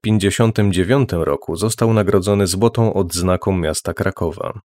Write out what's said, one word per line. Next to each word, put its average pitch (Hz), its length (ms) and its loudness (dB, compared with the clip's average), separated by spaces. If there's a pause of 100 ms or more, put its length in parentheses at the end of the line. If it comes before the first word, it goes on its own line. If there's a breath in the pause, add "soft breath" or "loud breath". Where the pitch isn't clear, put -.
pięćdziesiątym 107 680 2
dziewiątym 92 500 0
roku 73 340 -2
został 113 360 0
nagrodzony 101 540 2
Złotą 110 480 0
Odznaką 92 640 0
Miasta 80 380 -2
Krakowa. - 720 -6